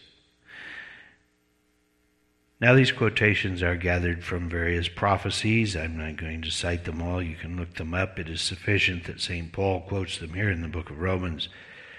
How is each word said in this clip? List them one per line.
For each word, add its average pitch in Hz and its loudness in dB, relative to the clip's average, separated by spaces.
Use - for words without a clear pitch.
Now, 120 8
these 131 8
quotations 101 4
are 87 4
gathered 87 2
from 87 -4
various 85 0
prophecies. 101 2
I'm 80 -4
not 78 -6
going 80 -6
to 80 -6
cite 87 -2
them 82 -4
all. 90 -2
You 82 -4
can 85 -8
look 85 -6
them 82 -6
up. 95 -2
It 82 -8
is 80 -6
sufficient 92 0
that - -10
Saint 85 -6
Paul 95 0
quotes 95 -4
them 82 -10
here 101 0
in 82 0
the 82 -6
book 78 -6
of 76 -8
Romans, 90 -2